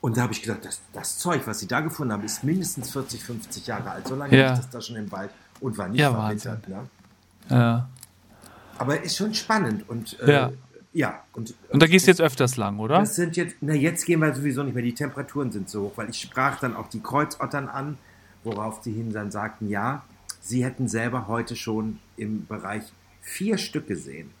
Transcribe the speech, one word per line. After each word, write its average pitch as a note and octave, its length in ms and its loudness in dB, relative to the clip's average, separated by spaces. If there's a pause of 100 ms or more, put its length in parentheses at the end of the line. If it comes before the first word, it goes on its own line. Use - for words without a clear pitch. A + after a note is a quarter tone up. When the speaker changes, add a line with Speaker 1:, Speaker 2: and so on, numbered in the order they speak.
Speaker 1:
Und A#2+ 160 0
da B2 40 2
habe A2+ 120 0
ich - 80 -8
gesagt, G#2+ 240 -4
"Das, - 160 -10 (120)
das - 240 -8
Zeug, E3+ 280 0
was G#2+ 140 -4
Sie G2 80 -8
da A#2+ 140 0
gefunden D3+ 320 -4
haben, G2+ 100 -4
ist G#2+ 200 -6
mindestens D#3 480 -2
vierzig, B2 320 -8
fünfzig - 440 -12
Jahre G2+ 240 -6
alt. F2 160 -10
So C3 80 -4
lange C3+ 220 6
Speaker 2:
Ja. C3+ 140 8
Speaker 1:
liegt B2 80 2
das - 100 -8
da A#2 120 -12
schon A2+ 140 -10
im G#2 160 -8
Wald G2 200 -8 (280)
und - 180 -6
war F#2+ 120 -4
nicht A#2+ 100 0
Speaker 2:
Ja, D3 120 6
Speaker 1:
verwittert, G#2+ 580 -4
Speaker 2:
Wahnsinn. B2+ 180 -12 (640)
Speaker 1:
ne?" C3 80 4
Speaker 2:
Ja. A#2+ 320 4 (880)
Speaker 1:
Aber C#3+ 240 0
ist E3+ 160 -4
schon G#3+ 160 -2
spannend F3 560 0
und, A#2 300 -10
äh, B2 120 6
Speaker 2:
Ja. C3 200 4 (420)
Speaker 1:
ja. C#3 300 -2 (100)
Und, A2+ 220 -10 (160)
Speaker 2:
Und C#3+ 100 8
da D#3+ 40 12
Speaker 1:
und D#3 60 8
Speaker 2:
gehst F#3 140 10
du F#3+ 60 10
Speaker 1:
es F3+ 60 10
Speaker 2:
jetzt - 40 4
öfters C3 360 4
lang, G2+ 220 0
oder? B2 200 4
Speaker 1:
Das G#3+ 160 2
sind E3+ 220 0
jetzt, E3+ 240 -2
na, D3 120 0
jetzt D#3 320 2
gehen E3 140 4
wir D#3 160 4
sowieso C#3 260 0
nicht C3 140 -2
mehr. B2 80 -2
Die A#2+ 100 0
Temperaturen C#3 580 -4
sind F#2+ 160 -6
so G#2 180 -4
hoch, G2 100 -8
weil A2 160 -8
ich - 100 -10
sprach C3+ 380 0
dann A#2+ 160 -2
auch A2 120 -10
die A2+ 140 -10
Kreuzottern C#3 680 -2
an, C#3 300 -8 (460)
worauf G#2+ 380 -6
die A#2 100 -8
hin A2 200 -4
dann G#2 200 -6
sagten, G#2 360 -6
ja, G#2 360 -2 (380)
sie B2 220 0
hätten B2+ 240 -2
selber A#2 400 -2
heute A#2 280 -4
schon A2 440 -4 (180)
im G#2+ 280 -6
Bereich G#2 380 -8 (380)
vier G3+ 360 -2
Stück - 300 -6
gesehen C#2+ 420 -8 (100)